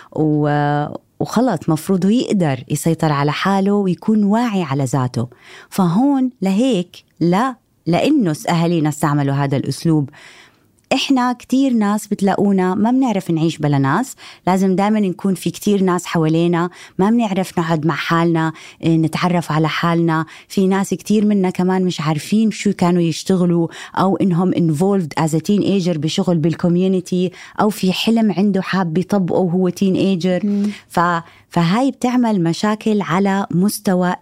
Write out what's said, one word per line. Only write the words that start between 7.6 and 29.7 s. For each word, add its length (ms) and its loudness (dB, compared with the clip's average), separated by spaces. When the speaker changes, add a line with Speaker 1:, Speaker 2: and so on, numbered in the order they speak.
Speaker 1:
لأنه 460 2
س-، 140 -6
أهالينا 420 0
استعملوا 460 0
هذا 220 0
الأسلوب. 520 -2
إحنا 400 0
كتير 400 0
ناس 340 0
بتلاقونا 680 0
ما 160 2
بنعرف 400 0
نعيش 260 0
بلا 200 0
ناس، 380 0
لازم 280 2
دايما 240 0
نكون 360 -2
في 160 -4
كتير 320 0
ناس 220 0
حوالينا، 640 0
ما 100 2
بنعرف 500 -2
نقعد 260 -2
مع 100 0
حالنا، 580 0
إيه، 140 2
نتعرف 540 -2
على 180 0
حالنا. 560 0
في 200 0
ناس 220 0
كتير 360 0
منا 240 2
كمان 360 0
مش 160 -2
عارفين 500 0
شو 220 -2
كانوا 280 2
يشتغلوا 640 0
أو 200 2
إنهم 360 2
involved 720 0
as 60 0
a 100 0
teenager 580 0
بشغل 440 0
بالcommunity، 920 0
أو 80 4
في 240 -2
حلم 380 2
عنده 300 0
حاب 360 -2
يطبقه 420 0
وهو 300 0
teenager. 760 0